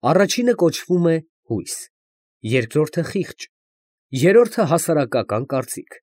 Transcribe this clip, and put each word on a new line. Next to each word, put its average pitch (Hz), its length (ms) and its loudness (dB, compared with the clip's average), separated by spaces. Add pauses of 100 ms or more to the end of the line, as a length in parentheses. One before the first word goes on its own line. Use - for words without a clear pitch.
Առաջինը 196 520 2
կոչվում 175 500 0
է 165 120 2 (260)
հույս, - 320 -8 (680)
երկրորդը՝ 131 600 -2
խիղճ, - 440 -8 (640)
երրորդը՝ 202 520 4
հասարակական 139 800 0
կարծիք - 480 -6 (100)